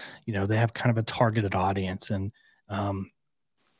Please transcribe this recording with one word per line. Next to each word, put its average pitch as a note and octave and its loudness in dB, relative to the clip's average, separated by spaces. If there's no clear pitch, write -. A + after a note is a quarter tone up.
you A2+ -4
know, G2 0
they G#2+ 2
have A2+ 2
kind - 2
of A2+ 2
a A2+ 2
targeted G#2+ 2
audience, F#2+ -2
and, G2+ -2
um, G2+ -4